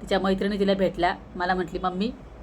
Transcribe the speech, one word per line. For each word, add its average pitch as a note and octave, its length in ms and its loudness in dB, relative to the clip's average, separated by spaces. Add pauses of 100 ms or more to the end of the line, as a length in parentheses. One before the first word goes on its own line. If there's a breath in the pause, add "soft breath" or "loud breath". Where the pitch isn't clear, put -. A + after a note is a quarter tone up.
तिच्या F#3+ 200 0
मैत्रिणी G3 380 2
तिला G3 160 4
भेटल्या, F3+ 400 2 (220)
मला F3+ 180 0
म्हटली, F#3 240 -2
"मम्मी, F#3 340 -2 (300)